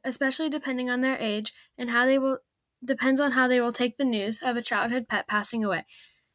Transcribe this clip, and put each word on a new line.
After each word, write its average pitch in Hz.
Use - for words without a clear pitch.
especially 269
depending 262
on 247
their 262
age 214
and 240
how 240
they 269
will, 262
depends 262
on 277
how 254
they 247
will 240
take 240
the 277
news 220
of 247
a 240
childhood 233
pet -
passing 214
away. 185